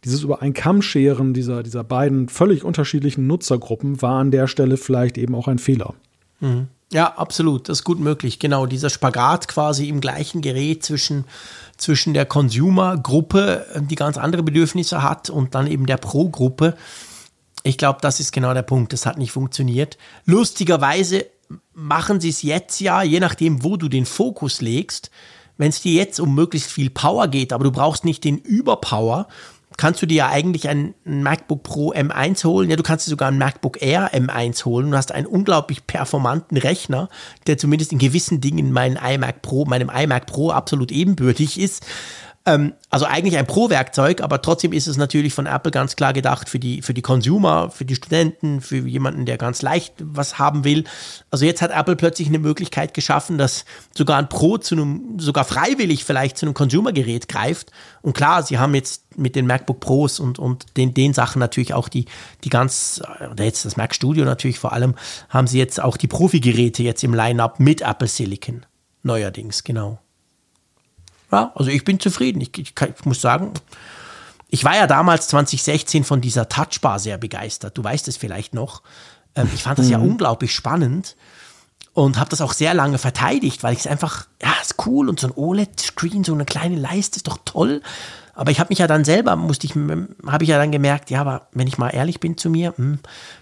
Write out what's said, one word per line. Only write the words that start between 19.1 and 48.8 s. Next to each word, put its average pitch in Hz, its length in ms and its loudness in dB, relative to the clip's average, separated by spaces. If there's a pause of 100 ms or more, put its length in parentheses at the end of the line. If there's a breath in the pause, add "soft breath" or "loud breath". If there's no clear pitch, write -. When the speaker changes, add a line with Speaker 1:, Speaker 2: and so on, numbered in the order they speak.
Speaker 2:
nicht 131 140 -4
funktioniert. 131 680 -2 (280 loud breath)
Lustigerweise 180 1000 2 (480)
machen 160 480 0
sie 165 80 0
es 147 120 -4
jetzt 160 380 -4
ja, 190 240 2
je 170 160 2
nachdem, 160 440 0
wo 190 140 0
du 165 120 -2
den 131 160 2
Fokus - 560 -2
legst, 123 500 -4 (460 loud breath)
wenn's 151 240 0
dir 175 120 2
jetzt 190 260 2
um 143 160 2
möglichst 165 360 0
viel 135 180 -2
Power 190 380 2
geht, 135 240 -2
aber 127 120 -2
du 135 80 4
brauchst 135 340 0
nicht 160 180 0
den 147 140 2
Überpower, 196 880 0 (480 loud breath)
kannst 165 260 0
du 185 40 0
dir 160 120 2
ja 135 120 4
eigentlich 151 400 0
ein, 147 240 -2 (120)
ein 143 180 -2
MacBook 143 400 -2
Pro 147 280 -2
M 147 200 0
eins 170 340 -2
holen. 175 240 4
Ja, 160 60 2
du 160 80 -2
kannst 156 240 -2
dir 165 40 -4
sogar 139 180 0
ein 135 80 2
MacBook 135 440 -2
Air 165 320 0
M 127 160 2
eins 120 360 -4
holen. 127 260 0
Du 139 60 2
hast 135 140 -2
einen 147 160 -4
unglaublich 175 600 0
performanten 139 720 -2
Rechner, 139 520 -2 (380 loud breath)
der 147 100 2
zumindest 151 340 0
in 151 80 0
gewissen 135 400 2
Dingen 139 320 0
meinen 127 260 0
iMac 131 440 -4
Pro, 139 240 -2
meinem 127 280 0
iMac 131 340 0
Pro 156 240 -2
absolut 131 400 -2
ebenbürtig 147 680 2
ist. 190 260 -4 (600 loud breath)
Ähm, 147 300 2 (140)
also 139 160 0
eigentlich 170 320 0
ein 135 80 2
Pro-Werkzeug, 165 760 2
aber 147 200 2
trotzdem 170 300 0
ist 156 160 -2
es 143 80 -4
natürlich 143 380 2
von 139 140 -4
Apple 139 220 -2
ganz 135 280 -2
klar 135 160 2
gedacht 131 340 -2
für - 120 -4
die, 123 220 -4
für - 120 -4
die 120 80 -4
Consumer, 160 720 2
für - 120 -10
die 131 120 -4
Studenten, 160 640 0
für 135 160 -6 (100)